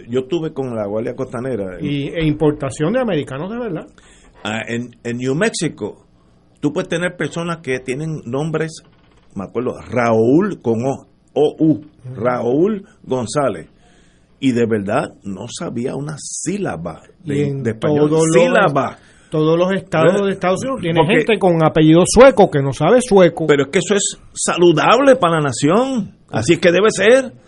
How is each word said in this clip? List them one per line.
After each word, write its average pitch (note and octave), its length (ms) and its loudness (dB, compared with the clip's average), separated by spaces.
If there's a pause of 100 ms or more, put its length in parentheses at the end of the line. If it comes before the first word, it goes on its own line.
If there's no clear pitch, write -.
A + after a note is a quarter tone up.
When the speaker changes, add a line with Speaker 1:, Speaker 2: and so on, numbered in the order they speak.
Speaker 1:
yo B2 100 -2
estuve D#3+ 320 -4
con C3 240 -6
la G#2+ 100 -4
Guardia A2+ 300 -6
Costanera. A#2+ 640 -8
Speaker 2:
Y, C#3+ 300 -4
e E3 180 -4
importación D3+ 640 -2
de B3+ 80 0
americanos D#3 500 -4
de A3+ 80 -10
verdad. A3+ 300 -10 (560)
Speaker 1:
Ah, A2 240 -6
en, A#2+ 220 -8 (160)
en A#2+ 100 -6
New B2+ 180 -4
Mexico, E3+ 720 -6 (540)
tú D3 140 -2
puedes F3 160 -6
tener F3+ 260 -4
personas E3+ 480 -8
que C3 160 -4
tienen D3 460 -8
nombres, D#3 580 -6 (500)
me G2 120 -8
acuerdo, A#2+ 340 -6
Raúl A#2+ 840 2
con A2+ 240 -2
O, C3+ 220 -6 (260)
O C#3+ 240 0
U, D#3 140 4
Speaker 2:
Ujú. - 140 -4 (280)
Speaker 1:
Raúl B2 720 -2 (160)
González. A#2+ 680 -4 (680)
Y C3 120 2
de A#2 160 2
verdad A2 460 -2 (100)
no G2 240 -10
sabía C3 480 -8
una C#3+ 220 -8
sílaba A2 840 -8 (220)
de, C#3+ 140 -4
Speaker 2:
Y C#3+ 60 0
en C#3 200 -4
Speaker 1:
de A2+ 80 -2
español. D3 380 0
Speaker 2:
todos D#3+ 180 2
los E3 160 4
Speaker 1:
Sílaba. C#3+ 540 0 (340)
Speaker 2:
todos D#3 260 2
los F#3 160 2
estados F#3 480 2
Speaker 1:
¿Eh? G3+ 40 -2
Speaker 2:
de G3 80 0
Estados F#3 300 -2
Unidos C4 180 -6
tiene E3 180 0
Speaker 1:
Porque D#3+ 180 2
Speaker 2:
gente G#3+ 220 2
con E3+ 260 4
apellido D#3+ 400 6
sueco A3 460 8
que C#3 100 0
no C3+ 120 -4
sabe G3 280 4
sueco. E3+ 460 4
Speaker 1:
Pero C#3 160 4
es C3+ 60 -6
que F#3+ 100 0
eso G3 160 0
es - 220 -4 (160)
saludable F3 840 2
para E3 220 0
la D3+ 100 -2
nación. G3 640 -2 (200)
Así A#2 220 0
es E3 60 0
que F3 120 4
debe F#3+ 180 2
ser, A3+ 420 2 (160)